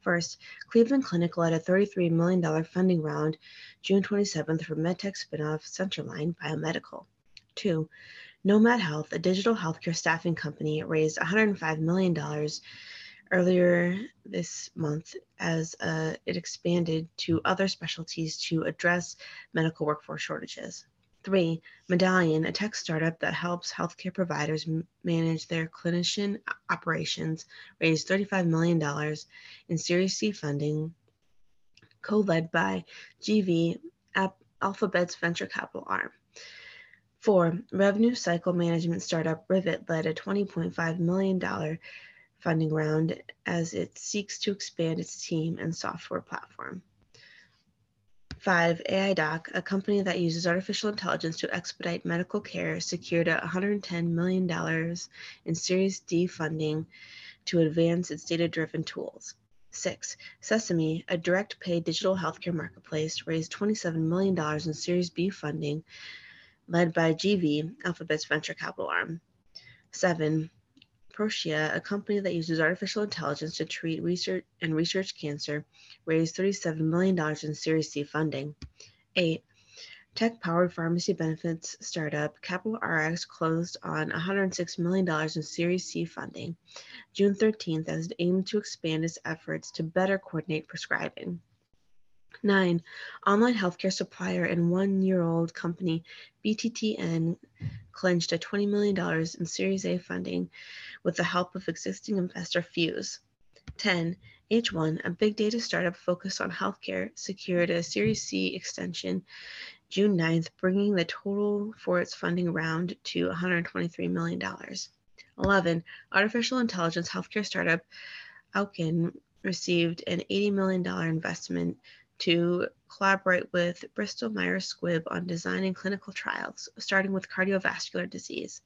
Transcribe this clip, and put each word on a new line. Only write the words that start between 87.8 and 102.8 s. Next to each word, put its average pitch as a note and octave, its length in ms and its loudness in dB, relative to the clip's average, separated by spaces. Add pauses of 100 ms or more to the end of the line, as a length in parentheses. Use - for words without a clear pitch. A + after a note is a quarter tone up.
as D#3+ 160 -2
it - 120 -8
aimed F#3 280 2
to - 100 -2
expand D#3+ 480 -2
its E3 220 -4
efforts D#3+ 460 -6
to - 100 -4
better F#3 340 2
coordinate D#3 520 -4
prescribing. - 720 -6 (1040)
Nine, F#3+ 360 6 (460)
online A3+ 300 6
healthcare F#3 360 0
supplier F3+ 520 -2
and E3+ 260 2
one-year-old F#3 840 4
company E3 520 -2 (380)
B G#3+ 120 2
T A3+ 160 -2
T A3 260 -2
N E3 400 0 (560)
clinched F3 400 2
a E3+ 60 0
twenty G3+ 260 -2
million G#3 300 2
dollars E3 400 0
in F3 100 -4
Series F#3+ 400 -2
A F3+ 140 0
funding F3+ 500 -4 (540)
with F3 140 0
the F3 80 0
help F3+ 300 0
of F#3+ 140 -6
existing F#3+ 500 -4
investor F3+ 440 -2
Fuse. - 560 -2 (580)